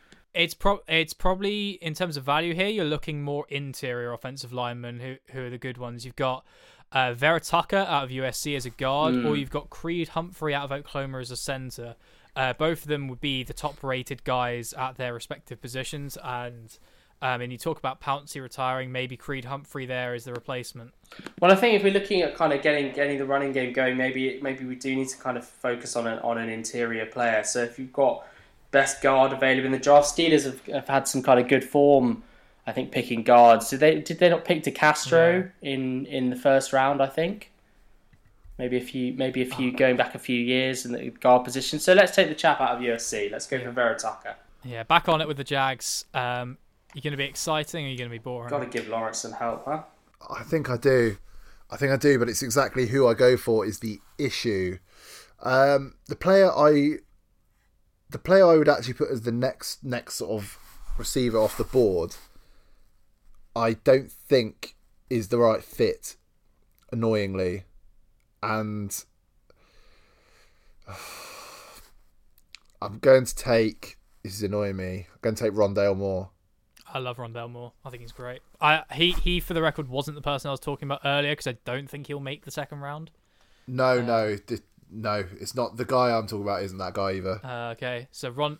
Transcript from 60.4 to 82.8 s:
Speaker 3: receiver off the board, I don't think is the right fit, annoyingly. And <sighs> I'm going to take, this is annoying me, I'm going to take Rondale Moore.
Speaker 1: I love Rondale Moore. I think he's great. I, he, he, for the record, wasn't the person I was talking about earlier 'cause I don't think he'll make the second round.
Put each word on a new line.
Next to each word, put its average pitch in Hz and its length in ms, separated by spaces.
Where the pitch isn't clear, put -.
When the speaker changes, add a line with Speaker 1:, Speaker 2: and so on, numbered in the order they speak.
Speaker 3:
receiver 120 400
off 110 200
the 113 80
board, 92 500
I 113 180
don't 131 380
think - 640
is 113 180
the 120 100
right 113 260
fit, - 520
annoyingly. 98 760
And 107 520
<sighs> 95 80
I'm 101 180
going 131 260
to - 100
take, - 640
this 95 120
is 104 80
annoying 101 340
me, 92 340
I'm - 100
going 113 140
to - 80
take 107 100
Rondale 101 440
Moore. 95 320
Speaker 1:
I 135 60
love 123 180
Rondale 117 320
Moore. 120 240
I 135 60
think 123 140
he's 120 80
great. 123 300
I, 151 220
he, 170 180
he, 180 280
for - 140
the 165 80
record, 151 280
wasn't 139 260
the 147 60
person 143 280
I - 20
was 135 80
talking 143 280
about 139 160
earlier 143 320
'cause - 120
I 123 180
don't 131 240
think 143 180
he'll 143 120
make 139 260
the 143 60
second 143 280
round. 147 320